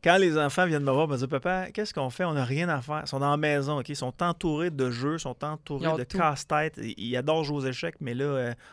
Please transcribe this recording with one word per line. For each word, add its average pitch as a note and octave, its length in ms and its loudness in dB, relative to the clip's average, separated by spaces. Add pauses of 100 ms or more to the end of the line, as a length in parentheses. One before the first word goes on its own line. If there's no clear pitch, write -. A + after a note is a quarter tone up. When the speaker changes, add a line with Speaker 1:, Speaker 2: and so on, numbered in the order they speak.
Speaker 1:
Quand F3+ 140 8
les F3+ 180 6
enfants D#3 300 4
viennent D3+ 180 0
me C#3 80 2
voir, D3+ 160 4
me C#3+ 80 -2
dire, « B2+ 140 -2
Papa, F3+ 420 -2
qu'est-ce G#3 220 -6
qu'on C3+ 160 -4
fait ? D3+ 160 -4
On E3 80 0
n'a C#3 100 0
rien C#3+ 260 0
à C#3+ 120 0
faire. » D3 240 -6
Ils - 20 -8
sont C3+ 120 -4
dans C#3 100 2
la D3 80 4
maison, D3 420 2
ok ? B2 100 -8
Ils D3 60 -6
sont B2+ 280 -4
entourés E3+ 480 0
de C3+ 180 0
jeux, C3+ 280 -2
ils - 20 -6
sont C3 240 -8
entourés D3+ 420 -6
Speaker 2:
Ils D#3+ 40 2
ont D#3+ 80 0
Speaker 1:
de D#3+ 60 -4
Speaker 2:
tout. - 140 -6
Speaker 1:
casse-tête. D#3 600 0
Ils, A2+ 200 -8
ils A#2+ 200 -4
adorent D#3 260 2
jouer D3 140 -2
aux C3+ 100 -2
échecs, D#3 340 -4
mais A#2+ 140 -4
là, C3+ 100 0
euh, B2+ 280 0 (200)